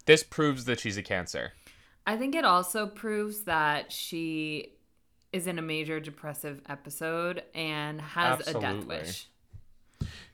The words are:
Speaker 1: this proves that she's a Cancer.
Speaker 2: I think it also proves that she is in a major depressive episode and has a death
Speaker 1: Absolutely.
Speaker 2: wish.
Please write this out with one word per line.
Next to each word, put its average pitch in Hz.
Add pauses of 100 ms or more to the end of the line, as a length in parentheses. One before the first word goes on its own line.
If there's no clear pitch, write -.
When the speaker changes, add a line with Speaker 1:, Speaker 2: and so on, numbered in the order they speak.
Speaker 1:
this 156
proves 143
that 120
she's 101
a 101
Cancer. 82 (540)
Speaker 2:
I 214
think 269
it 320
also 185
proves 208
that 151
she 156 (600)
is 180
in 175
a 160
major 156
depressive 147
episode 165 (100)
and 151
has 151
a 156
death -
Speaker 1:
Absolutely. 101
Speaker 2:
wish. 85 (1080)